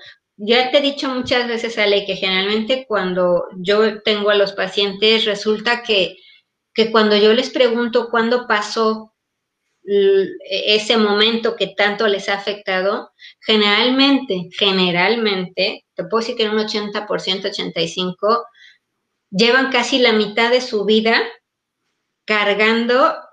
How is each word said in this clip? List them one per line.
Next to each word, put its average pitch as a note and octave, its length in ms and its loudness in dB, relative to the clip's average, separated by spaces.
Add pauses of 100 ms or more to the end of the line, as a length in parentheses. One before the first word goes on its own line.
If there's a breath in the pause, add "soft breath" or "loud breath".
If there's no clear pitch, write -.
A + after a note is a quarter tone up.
(360 loud breath)
Ya A#3 340 2
te D4 80 2
he - 40 6
dicho C#4 260 -4
muchas B3+ 380 -2
veces, A3+ 320 -6
Ale, G3+ 280 2
que F#3+ 100 -4
generalmente G#3+ 720 -2
cuando F3+ 560 0 (120)
yo G#3 460 0
tengo G#3 280 0
a G#3 40 4
los G3+ 180 2
pacientes, G3+ 760 0
resulta G#3+ 560 -2
que, G3 340 -2 (580 loud breath)
que A3 160 0
cuando G#3+ 260 4
yo G#3+ 180 6
les C4 160 0
pregunto A#3+ 600 0
cuándo A#3 380 0
pasó A3 640 -2 (720)
l-, G3 460 4 (180)
ese G#3+ 480 0
momento A3 600 2
que F#3+ 120 -2
tanto G3+ 400 -2
les G3 220 -2
ha G3+ 40 0
afectado, G3 800 -4 (300 loud breath)
generalmente, A3 1040 2 (100)
generalmente, F#3+ 1300 0 (100)
te G3 100 -8
puedo A3 160 -2
decir A#3 160 -6
que A3 80 0
en G#3+ 80 -2
un A3 80 0
ochenta G#3 460 -6
por F#3 140 -4
ciento, F#3+ 280 -4
ochenta F3+ 340 -6
y E3 60 -2
cinco, F#3+ 580 -2 (840 soft breath)
llevan B3 400 2
casi B3 280 0
la A#3+ 140 4
mitad G#3+ 380 0
de C4+ 120 2
su G#3 240 -4
vida A3 360 2 (1000)
cargando A3 920 2 (180)